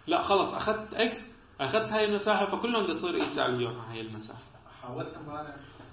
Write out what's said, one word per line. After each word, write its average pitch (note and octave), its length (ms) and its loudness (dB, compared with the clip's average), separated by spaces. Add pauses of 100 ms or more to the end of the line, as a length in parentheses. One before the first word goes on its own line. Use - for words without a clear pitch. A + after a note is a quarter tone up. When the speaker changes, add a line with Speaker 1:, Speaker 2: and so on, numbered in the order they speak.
Speaker 1:
لا، E3+ 160 4
خلص، G3 300 4
أخذت - 400 -2
إكس، A#3+ 240 2 (420)
أخذت G#3+ 320 2
هاي G#3+ 140 4
المساحة، G3+ 520 2
فكلهم A3+ 300 2
بصير E3+ 280 0
يساويون B2+ 600 0
هاي A2+ 260 -8
المساحة. A2 420 -10 (380)
Speaker 2:
حاولت D3 320 -8
امبارح D3 420 -10 (380)